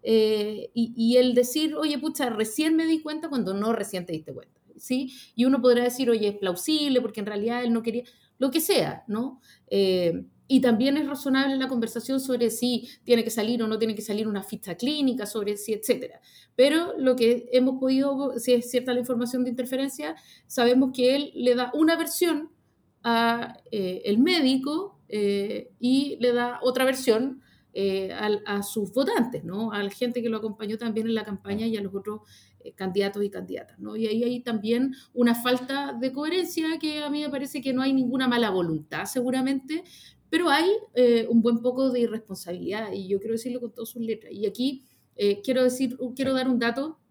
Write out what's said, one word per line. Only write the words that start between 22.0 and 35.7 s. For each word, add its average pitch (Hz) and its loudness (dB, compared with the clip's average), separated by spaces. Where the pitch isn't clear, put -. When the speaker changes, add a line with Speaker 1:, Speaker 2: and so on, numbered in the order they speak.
Speaker 1:
a, 233 0
eh, 185 -4
el 208 2
médico, 294 2
eh, 208 -2
y 269 2
le 240 2
da 240 -2
otra 254 2
versión, 254 2
eh, 190 -2
al, 208 -2
a 202 -2
sus 202 -4
votantes, 269 0
¿no? 202 -6
A 202 -4
la 196 -4
gente 240 -4
que 233 -2
lo 220 -2
acompañó 214 -6
también 226 -4
en 226 0
la 220 -2
campaña 208 -6
y 220 -2
a 202 -4
los 190 -6
otros, 208 -8
eh, - -18
candidatos 196 -2
y 202 -2
candidatas, 185 -12
¿no? 208 -12
Y 220 -2
ahí 220 0
hay 240 -2
también 233 0
una 240 4
falta 254 -2